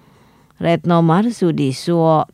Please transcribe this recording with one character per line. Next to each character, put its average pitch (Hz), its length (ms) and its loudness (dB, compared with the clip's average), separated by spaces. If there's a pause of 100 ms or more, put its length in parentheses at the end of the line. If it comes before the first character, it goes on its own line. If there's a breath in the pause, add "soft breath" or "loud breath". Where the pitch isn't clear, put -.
(600 soft breath)
Retno 170 420 0
Marsudi 165 720 0
说， 160 600 0